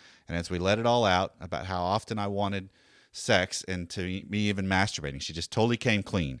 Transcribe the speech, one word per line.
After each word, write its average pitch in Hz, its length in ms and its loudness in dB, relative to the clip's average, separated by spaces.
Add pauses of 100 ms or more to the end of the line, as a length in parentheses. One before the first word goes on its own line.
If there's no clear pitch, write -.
(260)
And 85 120 -4
as 85 120 -4
we 92 80 0
let 98 200 2
it 113 80 0
all 120 180 6
out 92 360 4
about 82 260 -6
how 92 160 -2
often 104 360 -2
I 104 100 -2
wanted 98 420 -4 (420)
sex - 560 2
and 90 220 -4
to 98 120 -6 (260)
me 101 100 -2 (100)
even 98 180 -2
masturbating, 87 540 0
she - 140 -10
just 82 180 -8
totally 117 240 2
came 107 260 0
clean, 71 380 -2